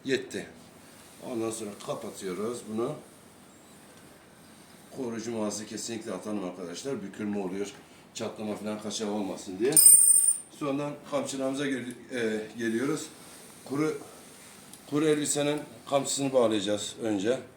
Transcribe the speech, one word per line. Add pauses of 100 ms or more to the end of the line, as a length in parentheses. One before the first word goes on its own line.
Yetti. (800)
Ondan
sonra (160)
kapatıyoruz (120)
bunu. (2000)
Koruyucu
mağazası
kesinlikle
atalım
arkadaşlar.
Bükülme
oluyor. (400)
Çatlama
falan
kaçak
olmasın
diye. (760)
Sonradan (180)
kamçılarımıza
gel-, (160)
e, (100)
geliyoruz. (600)
Kuru, (920)
kuru
elbisenin (280)
kamçısını
bağlayacağız
önce. (180)